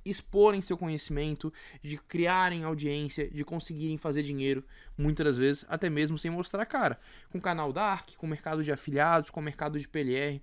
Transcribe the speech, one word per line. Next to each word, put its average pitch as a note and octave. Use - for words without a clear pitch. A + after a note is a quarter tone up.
exporem G3+
seu F3
conhecimento, D#3
de D3
criarem F3
audiência, D3
de D3
conseguirem D#3
fazer D3
dinheiro, C3+
muitas D3+
das C#3
vezes C#3
até E3
mesmo D3+
sem E3
mostrar F3+
a -
cara. G#3
Com F3+
canal D#3+
Dark, G3
com -
mercado D#3
de D3+
afiliados, D3+
com E3
mercado D3+
de C#3+
P D#3
L C3
R, C#3